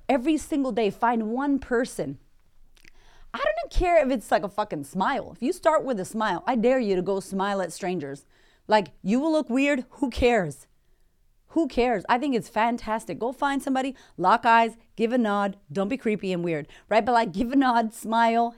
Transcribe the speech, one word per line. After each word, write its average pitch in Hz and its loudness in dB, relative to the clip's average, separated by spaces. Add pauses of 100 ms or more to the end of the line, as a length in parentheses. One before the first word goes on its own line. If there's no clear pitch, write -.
every 277 0
single 269 -4
day, 214 0
find 226 0
one 269 -2
person. 226 -4 (1160)
I 508 -8
don't 622 -4
care 349 4
if 254 0
it's, 240 -2
like, 160 2
a 202 -6
fucking 175 -6
smile. 208 -4
If - -14
you 320 -2
start 311 2
with 247 -2
a 185 -6
smile, 214 -4
I 262 0
dare 247 4
you 202 0
to 185 2
go 190 -2
smile 196 -4
at 170 -6
strangers. 147 -6 (420)
Like, 208 2 (140)
you 214 2
will 320 0
look 311 0
weird. 269 0
Who - -4
cares? 226 0 (800)
Who 320 0
cares? 240 0
I 233 4
think 269 -2
it's 214 -2
fantastic. 220 -2
Go 247 -4
find 277 -2
somebody, 262 -4 (220)
lock 202 4
eyes, 233 4 (200)
give 226 0
a 254 2
nod. 202 0 (140)
Don't 196 -2
be 185 -2
creepy 202 -2
and 175 -2
weird, 156 -4 (220)
right? 214 4
But, 247 0
like, 233 2
give 233 -4
a 277 -4
nod, 240 2
smile. 233 0